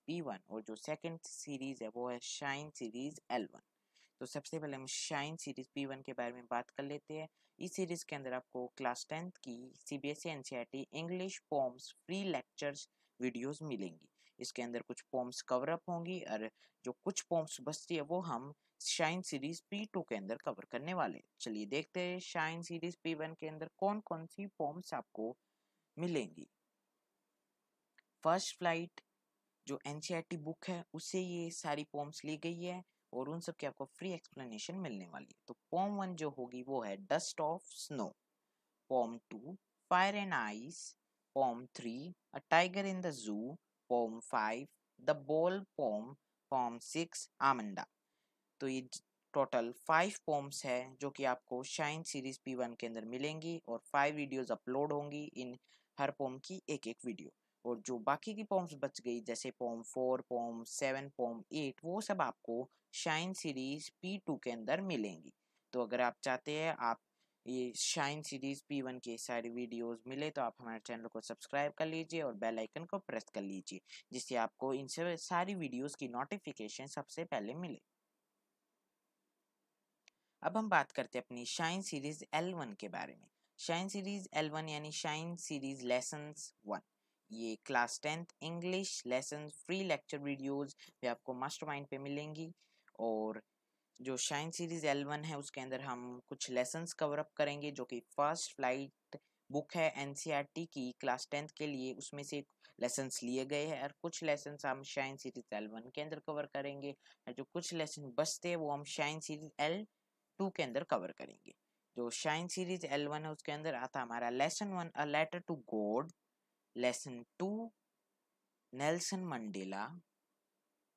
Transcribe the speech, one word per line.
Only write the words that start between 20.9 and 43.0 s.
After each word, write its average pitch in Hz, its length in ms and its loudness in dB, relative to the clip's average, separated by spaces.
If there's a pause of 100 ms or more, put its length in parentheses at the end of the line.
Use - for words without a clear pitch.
वाले 135 240 2
हैं। - 100 -18 (120)
चलिए 107 260 -2
देखते 147 340 -2
हैं 180 200 0
शाइन 165 420 0
सीरीज 170 400 -4
पी 165 120 0
वन 160 260 -4
के 160 80 -4
अंदर 156 200 -6 (100)
कौन-कौन 190 480 0
सी 202 200 -6 (120)
पोएम्स 156 360 -2
आपको 117 420 -2 (600)
मिलेंगी। 127 500 0 (1800)
फर्स्ट 175 340 4
फ्लाइट 170 420 2 (680)
जो 135 200 -2
एनसीईआरटी 160 500 -2 (120)
बुक - 200 -6
है 175 160 -2 (100)
उससे 175 260 -2
ये 175 300 -2
सारी 151 420 0
पोएम्स 147 320 -4
ली 151 120 -2
गई 170 260 -4
है 180 200 -4 (300)
और 127 160 -2
उन 165 120 -2
सब 170 160 -6
की 147 100 -4
आपको 135 180 -4
फ्री 180 280 -4
एक्सप्लेनेशन 131 640 -6
मिलने 117 320 -4
वाली 69 200 -12
है। - 180 -20
तो 123 80 -10 (160)
पोएम 196 300 4
वन 185 160 0
जो 156 220 0
होगी 123 240 -4
वो 131 200 0
है 101 140 -2 (100)
Dust 156 400 2
of 165 320 -2
Snow, 120 320 -2 (800)
पोएम 117 280 4 (120)
टू 131 260 -8 (340)
Fire 196 340 6
and 175 180 2
Ice, 110 420 -4 (520)
पोएम 127 380 4
थ्री 127 400 -4 (220)
A 143 40 -4 (120)
Tiger 185 400 8
in 185 140 -2